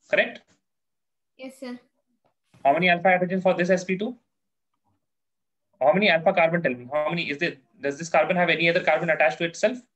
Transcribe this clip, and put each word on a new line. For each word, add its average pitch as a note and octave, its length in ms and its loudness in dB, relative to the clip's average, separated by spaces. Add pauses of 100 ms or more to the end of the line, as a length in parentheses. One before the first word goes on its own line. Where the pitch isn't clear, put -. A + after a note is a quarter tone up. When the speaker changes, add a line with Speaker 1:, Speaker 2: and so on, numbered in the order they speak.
Speaker 1:
Correct? - 320 -2 (960)
Speaker 2:
Yes, C4 220 -18
sir. B3 200 -14 (880)
Speaker 1:
How C#3 80 4
many F3 160 0
alpha F3 200 2
hydrogens F3+ 340 0
for F#3 100 2
this F3 160 -2
S F3+ 140 2
P F#3 140 -4
two? A#3 200 -8 (1600)
How C#3 120 4
many G3 160 2
alpha E3 240 2
carbon? E3+ 300 2
Tell B2+ 100 0
me. B2 180 -14
How D3+ 180 -2
many E3 200 -6
is C#3+ 80 -6
there? E3 200 -4 (240)
Does C#3+ 180 -4
this E3 100 -10
carbon F3 280 2
have F3 120 2
any E3 200 2
other F3 140 0
carbon E3 260 0
attached D#3 300 2
to E3+ 60 -2
itself? A3 320 -2 (180)